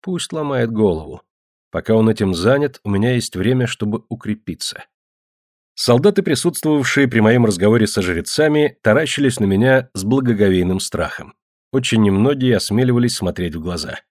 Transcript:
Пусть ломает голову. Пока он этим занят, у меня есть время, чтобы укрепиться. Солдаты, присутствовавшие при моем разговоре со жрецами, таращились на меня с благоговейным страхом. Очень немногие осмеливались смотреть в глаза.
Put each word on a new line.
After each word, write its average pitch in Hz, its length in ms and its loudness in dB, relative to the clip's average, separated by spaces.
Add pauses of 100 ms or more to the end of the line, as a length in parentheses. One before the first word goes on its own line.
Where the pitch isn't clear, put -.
Пусть 180 320 -8
ломает 135 380 -2
голову. 95 500 -2 (500)
Пока 87 220 -2
он 110 160 4
этим 104 240 0
занят, 131 500 0
у 101 60 -8
меня 107 240 0
есть 117 220 -4
время, 120 320 0
чтобы - 420 -6
укрепиться. - 760 -10 (920)
Солдаты, 180 480 2
присутствовавшие 147 840 0
при 117 140 2
моем 117 240 6
разговоре 104 420 2
со - 140 -4
жрецами, 147 800 0
таращились 135 580 0
на 104 60 0
меня 127 480 2
с 95 100 -8
благоговейным 101 760 2
страхом. - 540 -8 (360)
Очень 123 300 0
немногие 117 560 2
осмеливались 120 580 0
смотреть 87 400 -6
в 80 60 -8
глаза. 80 500 -8